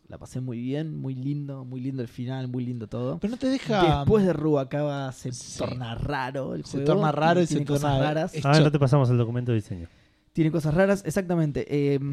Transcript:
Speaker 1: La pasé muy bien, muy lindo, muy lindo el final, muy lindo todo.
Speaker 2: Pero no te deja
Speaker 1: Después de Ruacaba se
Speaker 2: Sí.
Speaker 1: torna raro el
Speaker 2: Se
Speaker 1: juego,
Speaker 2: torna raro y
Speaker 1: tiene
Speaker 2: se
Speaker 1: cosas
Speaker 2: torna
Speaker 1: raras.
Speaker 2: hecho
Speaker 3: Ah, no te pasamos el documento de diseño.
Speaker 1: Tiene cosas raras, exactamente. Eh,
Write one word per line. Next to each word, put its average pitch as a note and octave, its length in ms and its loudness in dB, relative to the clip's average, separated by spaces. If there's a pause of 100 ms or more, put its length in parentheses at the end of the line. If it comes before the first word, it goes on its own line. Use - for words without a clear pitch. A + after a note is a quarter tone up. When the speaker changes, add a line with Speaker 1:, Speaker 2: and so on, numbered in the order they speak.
Speaker 1:
La E2+ 100 -16
pasé - 220 -10
muy B2+ 200 -8
bien, D3 400 -4
muy C3+ 140 -6
lindo, C#3 500 -6
muy B2+ 160 -10
lindo C3 220 -4
el A2+ 60 -8
final, B2+ 400 -8
muy B2 160 -4
lindo A#2+ 220 -8
todo. B2+ 320 -6
Speaker 2:
Pero G3+ 140 -4
no B3+ 60 -8
te C4 100 -2
deja F#3+ 520 2
Speaker 1:
Después G3 260 4
de F3 60 4
Ruacaba D3 800 -2
se B2+ 200 -10
Speaker 2:
Sí. - 260 -14
Speaker 1:
torna B2 360 -6
raro C3 600 -4
el D3+ 100 -8
Speaker 2:
Se - 80 -16
Speaker 1:
juego, C#3 140 -2
Speaker 2:
torna D3+ 260 4
raro D#3+ 300 4
y E3 40 2
Speaker 1:
tiene D3 160 0
Speaker 2:
se C#3 40 -6
Speaker 1:
cosas C#3+ 260 0
Speaker 2:
torna C3+ 140 2
Speaker 1:
raras. D#3 280 -2
Speaker 2:
hecho C#3 140 0
Speaker 3:
Ah, D3+ 120 8
no D3+ 100 6
te D3 80 2
pasamos C3+ 320 4
el B2 60 4
documento A#2+ 360 0
de A2+ 40 4
diseño. F2+ 320 -6 (440)
Speaker 1:
Tiene D#3 200 2
cosas D3+ 220 0
raras, G3 320 4
exactamente. E3 640 0
Eh, C#3+ 280 2 (140)